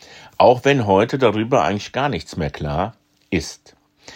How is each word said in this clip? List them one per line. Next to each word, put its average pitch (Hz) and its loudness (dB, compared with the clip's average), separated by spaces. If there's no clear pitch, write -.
auch 123 4
wenn 139 2
heute 104 2
darüber 113 2
eigentlich 98 -4
gar 135 -2
nichts - -8
mehr 78 -4
klar 82 -6
ist. - -8